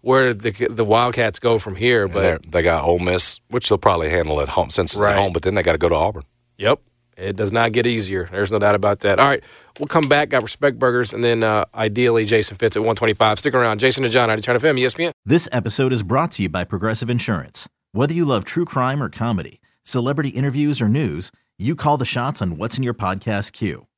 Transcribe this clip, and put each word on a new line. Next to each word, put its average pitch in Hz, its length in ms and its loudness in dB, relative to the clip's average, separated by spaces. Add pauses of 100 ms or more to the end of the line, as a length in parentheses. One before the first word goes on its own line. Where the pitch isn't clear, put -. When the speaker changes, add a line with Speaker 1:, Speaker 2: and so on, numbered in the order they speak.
Speaker 1:
where 127 300 4
the, 107 200 -4 (180)
the 113 140 -2
Wildcats 117 560 2
go 117 180 2
from 98 160 -6
here. 113 300 2
Speaker 2:
And 90 100 -4
Speaker 1:
But 98 60 0
Speaker 2:
they're, 87 180 2 (100)
they 85 140 0
got 82 220 2
Ole 87 160 2
Miss, 90 480 0
which 120 200 -2
they'll 101 100 4
probably 82 300 2
handle 78 320 0
at 71 80 -2
home - 220 -2
since 87 220 -2
it's 101 80 -4
Speaker 1:
Right. 101 160 2
Speaker 2:
at - 20 4
home. 98 140 0
But 85 100 -2
then 101 140 0
they 92 80 0
gotta 80 140 2
go 85 100 2
to 82 80 2
Auburn. 82 260 -2 (360)
Speaker 1:
Yep. 113 220 0 (360)
It 95 200 -6
does 104 160 -2
not 117 200 2
get 117 140 0
easier. 98 460 -2
There's 98 180 -2
no 110 80 0
doubt 104 160 4
about 101 260 0
that. 98 180 2
All 139 100 6
right, - 160 -2 (340)
we'll 147 80 -4
come 151 220 0
back. 147 220 2
Got 127 120 0
Respect 120 360 -2
Burgers, 123 340 0
and 117 100 -4
then, 117 200 2
uh, 110 320 2
ideally 113 500 2
Jason 104 320 0
Fitz 113 180 0
at 107 80 0
one 113 140 0
twenty-five. 110 420 2
Stick 135 140 -2
around. 117 280 2
Jason 131 220 2
and 117 100 0
John, 120 160 4
ninety-two 107 220 -2
nine 120 60 2
F 117 80 0
M, 143 140 2
E 123 60 2
S 123 100 0
P 165 100 -4
N. 165 80 -4 (120)
Speaker 3:
This 156 280 2
episode 127 400 0
is 113 100 -2
brought 135 300 0
to - 100 -4
you 90 60 0
by 90 160 -4
Progressive 110 460 -4
Insurance. 113 580 -4 (240)
Whether 147 220 0
you 170 100 0
love 120 220 0
true 170 180 -2
crime 135 380 -2
or - 80 -6
comedy, 117 500 -4 (240)
celebrity 135 460 -2
interviews 139 500 -2
or 107 80 2
news, 104 420 -2 (280)
you 101 180 -2
call 147 220 2
the 127 80 -2
shots 131 340 -4
on 87 160 -2
what's 107 220 -4
in 135 40 -2
your 120 120 -2
podcast 98 580 -4
queue. 78 460 -6